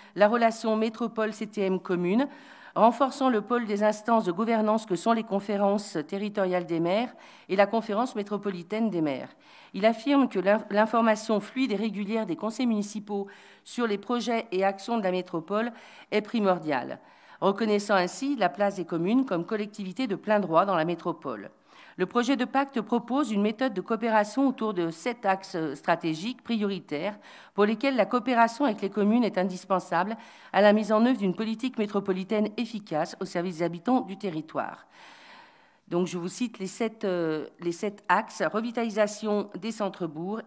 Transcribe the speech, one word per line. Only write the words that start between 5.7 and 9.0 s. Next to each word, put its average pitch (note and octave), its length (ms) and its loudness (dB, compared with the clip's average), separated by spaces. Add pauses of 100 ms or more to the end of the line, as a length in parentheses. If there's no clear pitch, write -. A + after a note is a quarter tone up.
territoriales G3 600 -2
des E3 120 -2
maires G3 340 0 (360)
et F#3+ 80 -2
la G3+ 100 6
conférence A3 480 -2
métropolitaine G#3 760 -4
des F3 100 0